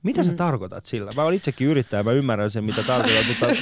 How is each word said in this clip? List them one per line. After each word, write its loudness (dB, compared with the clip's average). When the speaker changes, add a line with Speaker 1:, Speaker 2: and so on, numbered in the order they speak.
Speaker 1:
Mitä 0
sä 4
Speaker 2:
Mm. -4
Speaker 1:
tarkoitat -2
sillä? -6
Mä 0
oon 2
itsekin -2
yrittäjä, 2
mä 2
ymmärrän 0
sen, -4
mitä -2
tarkoitat, 2
mutta 0